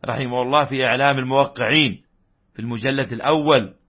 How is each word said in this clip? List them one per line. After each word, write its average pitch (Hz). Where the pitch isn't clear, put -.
رحمه 123
الله 143
في 131
إعلام 135
الموقعين 131
في -
المجلد 120
الأول. 139